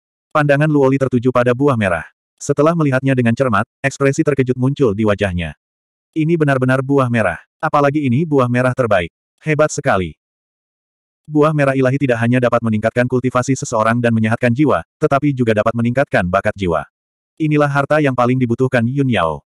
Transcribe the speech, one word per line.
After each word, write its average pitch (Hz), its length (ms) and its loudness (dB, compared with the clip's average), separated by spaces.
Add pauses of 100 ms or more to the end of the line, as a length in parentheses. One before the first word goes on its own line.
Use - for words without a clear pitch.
(320)
Pandangan 147 400 2
Luo 139 160 4
Li 135 80 2
tertuju 127 320 0
pada 123 240 2
buah 135 240 0
merah. 90 320 -2 (320)
Setelah 143 320 2
melihatnya 135 400 0
dengan 117 240 0
cermat, 117 320 -2 (160)
ekspresi 139 400 -2
terkejut 131 320 -2
muncul 127 400 0
di 110 80 0
wajahnya. 92 480 -2 (640)
"Ini 160 240 0
benar-benar 135 400 0
buah 131 320 0
merah. 101 260 -2 (220)
Apalagi 147 480 0
ini 127 160 0
buah 139 240 0
merah 127 260 0
terbaik. 101 380 0 (320)
Hebat 151 260 0
sekali." 98 460 -2 (1120)
Buah 151 240 2
merah 139 260 0
ilahi 135 220 0
tidak 123 180 0
hanya 120 240 0
dapat 120 220 0
meningkatkan 113 420 0
kultivasi 127 480 -2
seseorang 113 480 0
dan 117 80 2
menyehatkan 113 400 0
jiwa, 117 320 0 (160)
tetapi 143 380 0
juga 117 180 0
dapat 110 220 0
meningkatkan 120 500 0
bakat 98 300 -2
jiwa. 85 260 -2 (540)
Inilah 151 300 0
harta 143 320 0
yang 139 160 0
paling 127 240 0
dibutuhkan 120 480 0
Yun 135 240 -2
Yao. 82 320 -2 (160)